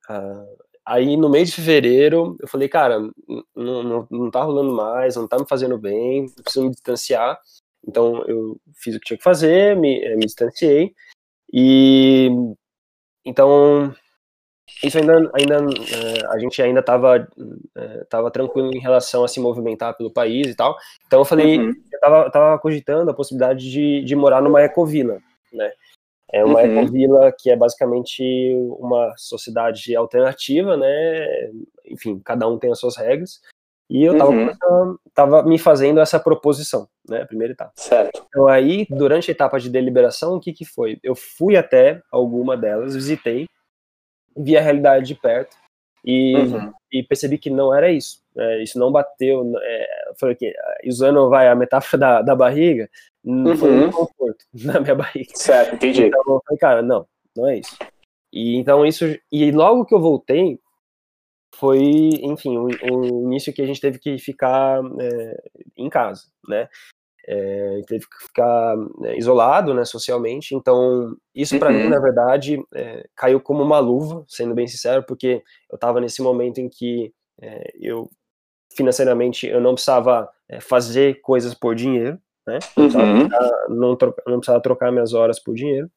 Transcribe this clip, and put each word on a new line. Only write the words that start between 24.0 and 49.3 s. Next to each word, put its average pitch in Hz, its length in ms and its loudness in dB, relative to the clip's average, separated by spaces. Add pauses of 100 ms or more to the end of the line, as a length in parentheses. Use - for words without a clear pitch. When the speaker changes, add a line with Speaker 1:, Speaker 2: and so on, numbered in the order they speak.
Speaker 1:
de 135 120 -2
morar 135 260 4
numa 147 200 6
ecovila, 147 580 0 (320)
né? 107 180 -6 (640)
É 104 120 2
uma 113 180 4
Speaker 2:
Uhum. 123 40 6 (140)
Speaker 1:
ecovila 135 560 4
que 127 140 -2
é 123 60 6
basicamente 127 1000 -2 (240)
uma 120 380 -2
sociedade 117 800 -6
alternativa, 131 800 -2
né? 143 760 -4 (360)
Enfim, 107 380 -10
cada 117 240 -4
um 117 100 -2
tem 123 120 -2
as 113 80 -4
suas 123 180 -6
regras. 135 440 -4 (520)
E 135 120 2
eu 165 120 4
tava 143 140 6
Speaker 2:
Uhum. 113 160 2
Speaker 1:
com 233 60 -2
essa, 180 440 0 (160)
tava 143 300 4
me 160 160 4
fazendo 147 400 4
essa 156 220 2
proposição, 147 680 0 (200)
né? 123 160 -6
Primeira 113 300 -6
etapa. - 200 -16
Speaker 2:
Certo. - 540 -2
Speaker 1:
Então, 135 180 2
aí, 139 420 4
durante 143 400 0
a 165 40 -4
etapa 139 260 -2
de 123 100 -8
deliberação, 127 680 0
o 170 40 -6
que 170 120 -12
que 156 120 -18
foi? 113 380 -8
Eu 127 140 -4
fui 190 400 0
até 135 440 4 (120)
alguma 123 440 -2
delas, 113 380 -4
visitei, 135 520 -4 (880)
vi 151 200 2
a 147 40 8
realidade 143 460 2
de 139 100 -12
perto 123 400 -4 (480)
e, 131 320 2
Speaker 2:
Uhum. 117 360 -4 (200)
Speaker 1:
e 131 100 -4
percebi 143 340 -4
que 151 140 -10
não 135 240 0
era 165 160 2
isso, - 300 -6 (160)
né? 113 260 -4
Isso 113 160 -10
não 127 140 0
bateu, 135 500 0 (180)